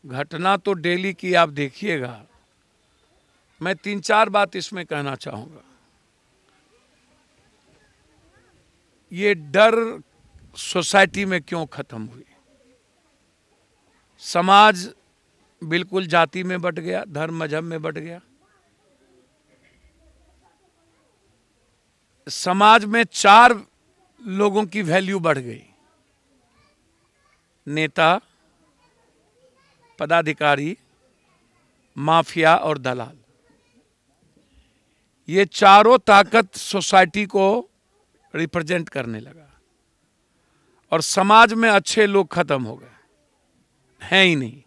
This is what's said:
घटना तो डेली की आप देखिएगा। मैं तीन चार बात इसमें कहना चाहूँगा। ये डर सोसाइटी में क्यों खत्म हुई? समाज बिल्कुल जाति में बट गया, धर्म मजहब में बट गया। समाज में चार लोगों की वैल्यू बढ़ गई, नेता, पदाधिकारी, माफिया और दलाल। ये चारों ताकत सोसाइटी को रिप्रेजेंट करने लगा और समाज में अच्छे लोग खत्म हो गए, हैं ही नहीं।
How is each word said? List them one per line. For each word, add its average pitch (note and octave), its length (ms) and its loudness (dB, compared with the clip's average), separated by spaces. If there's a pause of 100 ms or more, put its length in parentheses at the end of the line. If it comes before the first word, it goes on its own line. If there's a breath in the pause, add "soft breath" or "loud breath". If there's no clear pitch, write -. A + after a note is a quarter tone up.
घटना D#3 540 -4
तो G3 180 -4
डेली F3+ 380 -4
की F3+ 200 -6
आप E3+ 180 2
देखिएगा। C#3 680 -8 (1400)
मैं F3+ 140 -6
तीन G3+ 260 -10
चार G#3+ 280 0
बात G3+ 260 -2
इसमें F3+ 300 -12
कहना C#3+ 300 -8
चाहूँगा। B2+ 480 -16 (3500)
ये G3+ 240 0
डर G#3+ 680 2 (560)
सोसाइटी G3 680 -2
में F#3 160 -4
क्यों E3 240 -10
खत्म B2+ 380 -16
हुई? A#2 200 -20 (2000)
समाज G3 680 2 (760)
बिल्कुल F#3 460 -6
जाति E3+ 360 0
में F#3 180 -8
बट E3+ 180 -8
गया, F3+ 280 -8
धर्म D#3+ 360 -8
मजहब D#3 200 -8
में E3 180 -12
बट D#3+ 160 -10
गया। E3 220 -16 (4000)
समाज G#3 580 2
में A3+ 200 -2
चार G#3+ 560 6 (600)
लोगों G3+ 440 -2
की G3 160 -8
वैल्यू F#3+ 380 -2
बढ़ D#3+ 180 0
गई, A#2+ 240 -14 (2000)
नेता, D#3 520 0 (1800)
पदाधिकारी, D3+ 760 -2 (1200)
माफिया D#3+ 600 0
और D#3 200 -4
दलाल। B2+ 400 -10 (2000)
ये F#3+ 160 0
चारों G#3 520 6
ताकत G3+ 580 4
सोसाइटी F#3+ 720 0
को G3 200 0 (840)
रिप्रेजेंट E3 560 -6
करने A#2+ 300 -8
लगा D3 300 -20 (1400)
और E3 120 -2
समाज G#3+ 500 4
में A3+ 160 0
अच्छे G#3 380 2
लोग G3 260 0
खत्म D3 300 -4
हो A2+ 120 -10
गए, - 200 -20 (1080)
हैं F#3+ 240 2
ही F3 100 2
नहीं। B2+ 320 -8